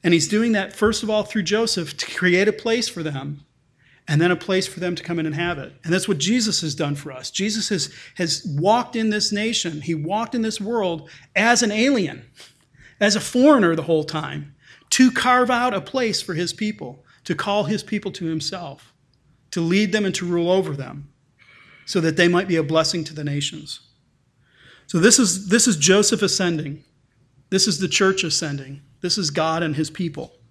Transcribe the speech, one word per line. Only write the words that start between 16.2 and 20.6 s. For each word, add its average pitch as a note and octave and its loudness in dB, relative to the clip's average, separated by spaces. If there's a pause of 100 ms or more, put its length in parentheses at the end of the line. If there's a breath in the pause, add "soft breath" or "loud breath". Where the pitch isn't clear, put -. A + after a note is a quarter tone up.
for F3+ -8
his E3+ -4
people, G#3+ -8 (220 soft breath)
to F3+ -4
call G#3 0
his G3 -2
people G3+ -6
to F3 -8
himself, D#3+ -8 (600)
to E3+ -2
lead F#3 2
them G#3+ 0
and F3+ 0
to F3+ -4
rule E3+ 0
over E3 2